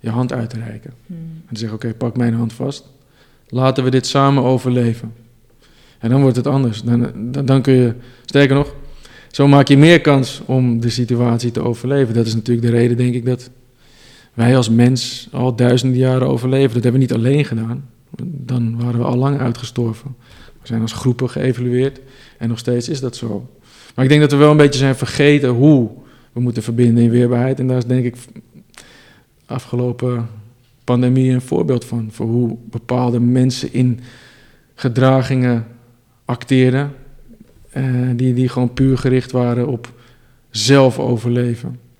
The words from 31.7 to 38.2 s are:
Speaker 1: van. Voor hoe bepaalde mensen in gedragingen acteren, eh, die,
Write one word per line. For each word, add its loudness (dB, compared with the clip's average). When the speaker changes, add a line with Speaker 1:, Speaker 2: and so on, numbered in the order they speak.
Speaker 1:
van. -8
Voor -8
hoe -2
bepaalde -2
mensen 0
in 0
gedragingen 0
acteren, 0
eh, -6
die, 0